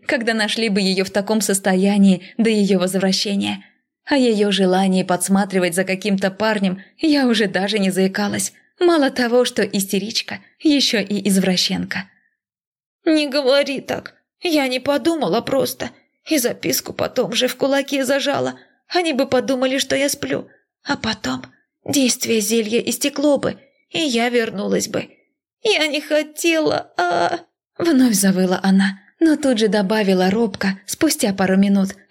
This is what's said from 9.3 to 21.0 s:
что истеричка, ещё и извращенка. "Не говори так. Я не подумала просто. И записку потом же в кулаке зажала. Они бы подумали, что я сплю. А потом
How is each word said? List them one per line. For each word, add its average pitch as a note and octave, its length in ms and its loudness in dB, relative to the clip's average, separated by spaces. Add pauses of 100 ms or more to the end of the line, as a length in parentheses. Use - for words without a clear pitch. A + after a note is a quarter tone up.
что A#3+ 200 0
истеричка, G3 760 -4 (200)
ещё C4+ 420 2
и G3 260 -4
извращенка. F#3 840 0 (960)
"Не D4+ 220 2
говори C#4 540 0
так. - 340 -10 (240)
Я D4+ 300 0
не B3+ 100 -4
подумала C4+ 640 0
просто. B3 480 -4 (360)
И D#4 120 -2
записку - 560 -4
потом A3 400 -4
же B3+ 140 0
в B3 100 -6
кулаке C#4 480 -2
зажала. A#3 540 -2 (280)
Они F4 240 0
бы B3+ 160 0
подумали, C4 500 0
что C4+ 180 -2
я C#4 140 0
сплю. - 380 -6 (360)
А C#4+ 120 -4
потом B3+ 480 -6 (420)